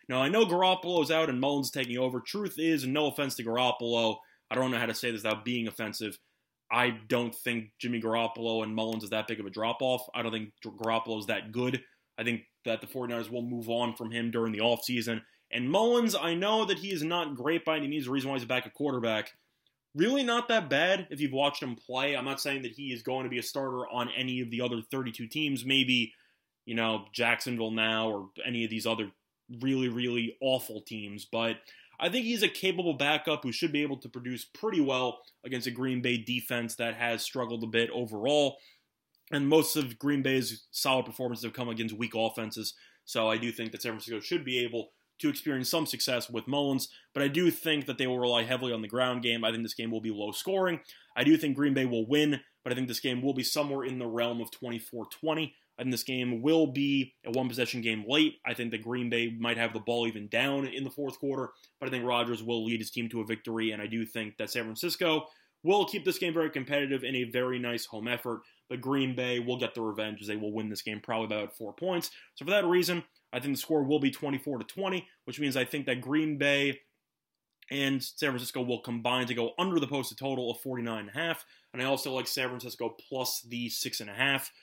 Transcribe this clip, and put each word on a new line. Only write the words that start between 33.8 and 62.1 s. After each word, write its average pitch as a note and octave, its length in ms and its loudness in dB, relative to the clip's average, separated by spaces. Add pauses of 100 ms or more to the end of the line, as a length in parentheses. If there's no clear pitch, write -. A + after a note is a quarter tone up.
able C#3 180 -2
to B2 100 -16
produce B2 360 -8
pretty G3 380 0
well B2+ 380 2 (260)
against B2+ 200 -4
a B2+ 40 -2
Green B2+ 320 -2
Bay B2 160 2
defense A#2+ 560 -4
that A#2 200 -2
has A#2 280 -2
struggled A#2 420 -4
a A2 40 -4
bit A#2 220 2
overall. B2 680 2 (760)
And C#3+ 160 2
most D#3 280 6
of B2+ 220 -2
Green C#3+ 220 2
Bay's B2+ 500 0
solid C3 360 2
performances A#2+ 380 -6
have A2+ 100 -6
come A#2+ 160 -4
against A2+ 260 -4
weak A2+ 180 -4
offenses. A2 600 -2 (320)
So A2 220 2
I A2 100 4
do A#2 120 0
think A2 220 -6
that A2 80 -12
San A#2 120 -4
Francisco A2 280 -8
should E3 240 -2
be B2+ 140 0
able A#2 320 -2 (300)
to D3 100 4
experience C3 400 -2
some D#3+ 160 2
success B2 420 -2
with A#2 180 -6
Mullins, C#3 440 0 (240)
but C#3 80 0
I C#3+ 60 4
do E3 220 4
think D3+ 360 0
that B2+ 100 -4
they B2+ 100 2
will B2+ 120 0
rely A#2+ 240 4
heavily B2 320 0
on A2 80 -4
the G#2+ 60 -6
ground B2 340 0
game. A#2 200 2
I A2+ 80 2
think A2+ 120 -2
this G#2+ 100 -6
game A2+ 180 -6
will A2 120 -2
be A2 80 -2
low G#2 220 -4
scoring. F#3 480 0 (360)
I B2 80 2
do D#3 140 10
think C#3+ 180 0
Green C#3+ 160 4
Bay C3 140 4
will A#2 200 0
win, D3 340 4 (220)
but B2 100 -4
I B2 40 0
think B2+ 120 -2
this A2+ 120 -4
game B2 220 0
will C#3 100 2
be C3 100 -2
somewhere C#3 440 0
in C3 120 -4
the A#2+ 80 -4
realm A#2 360 0
of A2 80 -8
twenty-four A#2 560 -8
twenty. D#3 480 -2 (240)
I - 40 -8
think C3 100 0
this A#2 120 -2
game B2 360 -2
will D#3 260 6
be C#3 480 2 (120)
a - 40 -4
one-possession B2 520 0
game A2 260 0
late. D3+ 280 4 (100)
I A#2+ 80 -2
think A#2 160 -4
that A2 120 -4
Green A#2+ 280 -2
Bay A#2 280 2
might A#2 200 0
have A#2 160 0
the A2 60 -4
ball A#2 260 0
even G#2+ 220 -4
down C#3 380 2
in C3 180 -6
the B2+ 60 -6
fourth C#3 280 -6
quarter, C3+ 320 -2 (280)
but C3+ 80 -6
I C3 40 -2
think B2 160 -2
Rodgers A#2+ 360 2